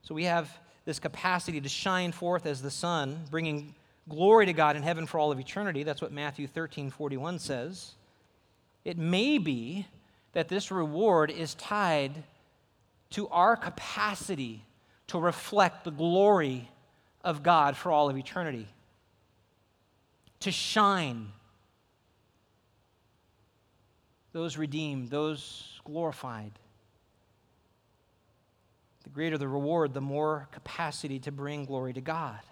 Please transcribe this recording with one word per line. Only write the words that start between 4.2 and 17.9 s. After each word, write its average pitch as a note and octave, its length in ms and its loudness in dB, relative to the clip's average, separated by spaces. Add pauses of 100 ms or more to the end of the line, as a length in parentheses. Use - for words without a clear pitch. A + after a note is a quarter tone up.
to F3+ 60 0
God D3+ 220 4
in D3+ 60 -4
heaven E3 240 -2
for E3 140 -4
all D3+ 120 2
of C3 80 -2
eternity. D#3 440 -4
That's D3 180 -4
what D3 100 -6
Matthew C#3+ 360 -6
thirteen D3 420 -8
forty-one C#3+ 500 -6
says. D3 520 -8 (960)
It A3 120 -4
may F#3+ 400 4
be D3+ 500 -2 (460)
that E3 160 0
this F#3+ 220 -4
reward E3 600 4
is D#3 240 -6
tied D#3 680 0 (880)
to G3+ 180 -6
our F#3 260 6
capacity F3 1080 -6 (440)
to F3+ 120 -2
reflect F3 640 2
the E3+ 80 -6
glory E3 800 4 (520)
of D3+ 220 -2
God D3+ 320 6
for F3+ 160 -2